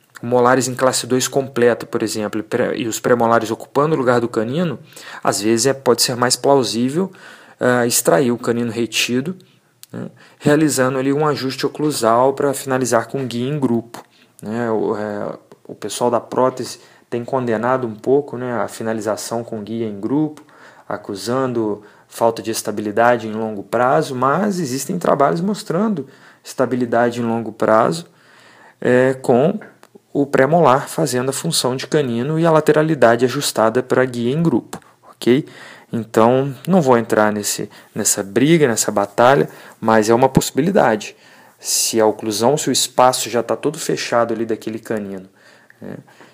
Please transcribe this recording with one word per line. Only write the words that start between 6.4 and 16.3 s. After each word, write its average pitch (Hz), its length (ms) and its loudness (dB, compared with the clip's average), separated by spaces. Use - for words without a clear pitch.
ah, 123 260 2
extrair 143 460 2
o 120 60 -2
canino 120 320 -2
retido, 120 640 -4
né, 120 180 -12
realizando 135 600 2
ali 139 140 0
um 151 140 0
ajuste 131 400 -4
oclusal 135 640 2
pra 139 200 0
finalizar 127 560 -2
com 135 180 -6
guia 120 220 -4
em 151 100 -4
grupo, 120 460 -4
né? 113 280 -6
O, 104 260 -2
é, 104 420 -8
o - 80 -16
pessoal 120 360 -4
da 117 100 0
prótese 127 600 -4